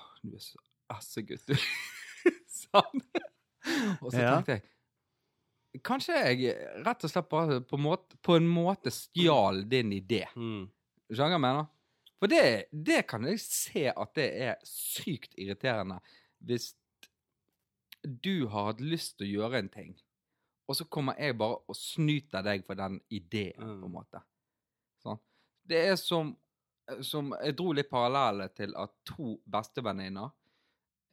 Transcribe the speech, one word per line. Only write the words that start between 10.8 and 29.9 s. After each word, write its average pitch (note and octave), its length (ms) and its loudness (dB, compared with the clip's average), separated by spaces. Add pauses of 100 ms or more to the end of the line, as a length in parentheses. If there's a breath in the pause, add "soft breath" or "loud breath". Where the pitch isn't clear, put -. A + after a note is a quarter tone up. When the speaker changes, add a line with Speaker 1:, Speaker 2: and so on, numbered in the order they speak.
Speaker 1:
Skjønner A2 80 -6
du C3 40 2
hva E3+ 160 2
jeg D#3 40 2
mener? C#3 280 2 (520)
For - 80 2
det, D3+ 400 6
det D#3+ 380 0
kan A2 180 -4
jeg G3+ 160 -2
se - 480 -2
at - 240 -4
det D3 120 0 (200)
er A2 160 -2
sykt - 720 -8 (100)
irriterende G2 540 -2 (420 soft breath)
hvis A#2+ 300 -4 (1400)
du D3 440 -2
har G#2 240 -2
hatt A2 100 -6
lyst D#3+ 360 -4
til G2+ 100 -4
å G2+ 40 -2
gjøre A2+ 300 0
en G2 80 -6
ting, F#2 260 -18 (720)
og C3+ 80 -2
så E3 80 -6
kommer C3+ 320 -2
jeg C#3 200 -2
bare G#2+ 280 0
og G2 120 -12
snyter D3 680 0
deg G2+ 200 0
for F#2+ 100 -8
den F#2+ 240 -6 (100)
ideen, G2 480 -6
Speaker 2:
Mm. G#2+ 240 -12
Speaker 1:
på F#2 40 -14
en F#2 60 -10
måte. E2+ 300 -14 (840)
Sånn. G#2+ 140 -8 (480)
Det E3 140 2 (100)
er F#3 40 4
som, D#3+ 400 -2 (640)
som, C#3 320 -4 (100)
jeg C#3+ 120 0
dro F3 180 0
litt C#3+ 160 0
paralleller A#2+ 640 2
til G2+ 220 -6
at G2+ 160 -6 (140)
to B2 340 -8 (100)
bestevenninner G#2 840 -6 (800)